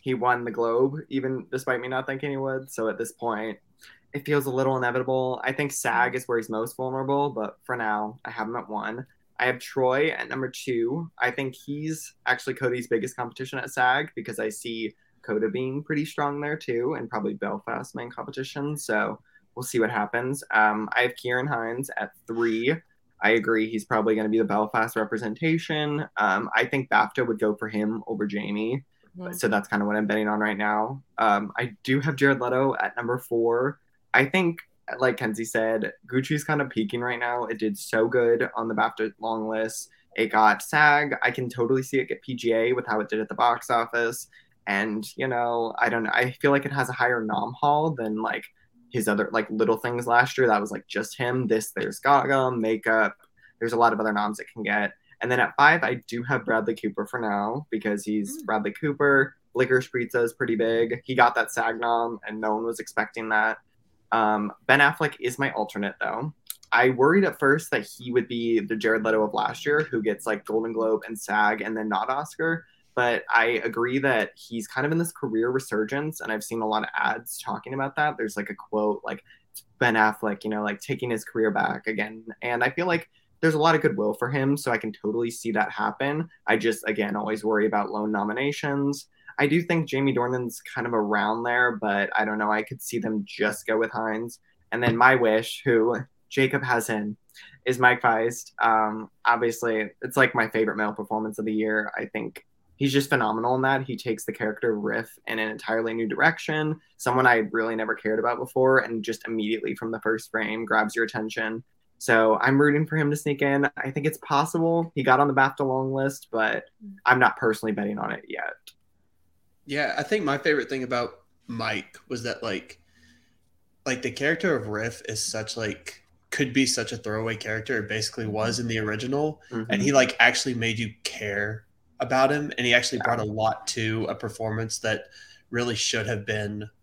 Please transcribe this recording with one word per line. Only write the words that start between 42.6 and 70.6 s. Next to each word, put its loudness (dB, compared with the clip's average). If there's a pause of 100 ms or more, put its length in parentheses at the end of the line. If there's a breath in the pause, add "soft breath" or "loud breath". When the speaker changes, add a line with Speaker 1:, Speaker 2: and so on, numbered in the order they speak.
Speaker 1:
with -4
how 0
it -6
did -2
at -2
the -10
box 2
office. 0 (400 soft breath)
And, -2 (120)
you -2
know, -2
I 2
don't 0
know. -2
I 2 (100)
feel 4
like 2
it -4
has -2
a -6
higher 0
nom -2
haul 4
than, -4
like, -4 (480)
his 0
other, 2
like, 0
Little 2
Things -4
last 4
year. 4
That 4
was, -6
like, -10
just -6
him. 0
This, 0
there's -4
Gaga, 4
Makeup. 0 (440 soft breath)
There's -2
a 0
lot 6
of -2
other 0
noms -2
it -14
can -12
get. 0 (300 soft breath)
And 0
then 4
at 2
five, 6
I -2
do -6
have -2
Bradley 0
Cooper -4
for -6
now -2
because -2
he's -4
Speaker 3:
Mm. -12
Speaker 1:
Bradley -2
Cooper, 2 (200)
Licorice 2
Pizza -2
is 2
pretty -2
big. 0
He -6
got 6
that 0
sag -2
nom, 0
and -8
no 0
one 0
was -4
expecting -6
that. 2 (540)
Um, 2 (160)
Ben 8
Affleck 2
is -2
my 0
alternate, -4
though. -4 (400)
I 6
worried 6
at -4
first 2
that -2
he -12
would 2
be 0
the -4
Jared 2
Leto 4
of -2
last -2
year 2
who -2
gets, -2
like, -2
Golden -2